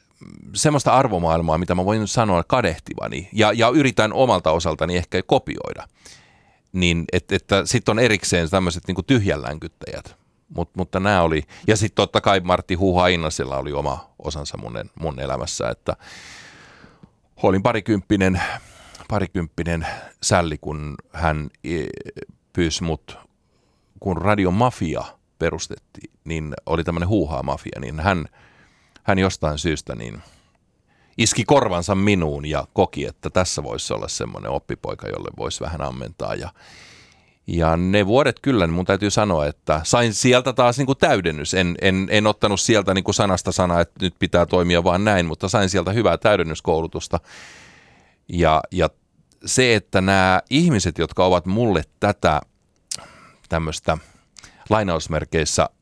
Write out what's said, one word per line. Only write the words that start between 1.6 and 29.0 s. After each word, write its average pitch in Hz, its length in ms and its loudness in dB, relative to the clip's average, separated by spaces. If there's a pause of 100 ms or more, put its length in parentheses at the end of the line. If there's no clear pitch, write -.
mä 92 100 0
voin 107 220 0
sanoa 104 360 2
kadehtivani 80 920 -4
ja, 104 180 4
ja 113 180 4
yritän 123 440 2
omalta 98 380 2
osaltani 82 460 0
ehkä 92 260 -2
kopioida. - 640 -4 (840)
Niin, 87 380 2
et, - 200 -2
että 98 340 0
sit - 240 0
on 110 100 2
erikseen 95 500 2
tämmöiset 90 380 0
niinku 92 160 -4
tyhjänlänkyttäjät. 78 1120 -4 (400)
Mut, 85 200 -4
mutta 92 240 -4
nää 95 240 2
oli, 80 200 0 (240)
ja 110 100 4
sit 107 180 -4
totta 104 260 2
kai 98 180 2
Martti 90 360 0
Huuha 90 320 4
Innasella 78 500 -2
oli 71 160 -6
oma 71 460 -6
osansa 73 380 -10
mun, 58 160 -12 (260)
mun 73 200 -6
elämässä, 67 500 -6
että - 260 -6 (1500)
olin 98 200 2
parikymppinen, 98 800 0 (680)
parikymppinen 85 800 -4 (360)
sälli, 85 340 0
kun 76 380 -8 (180)
hän, 78 360 -2 (140)
e, 78 220 -4 (680)
pyysi 85 300 0
mut, - 340 -6 (800)
kun 92 180 -4
Radio 95 340 2
Mafia 90 520 0 (360)
perustettiin, - 720 -6 (120)
niin 78 300 -6 (120)
oli 82 180 0
tämmönen 85 260 -2
Huuhaa 78 340 0
Mafia, - 360 -8
niin 71 200 -10
hän, 87 260 -2 (800)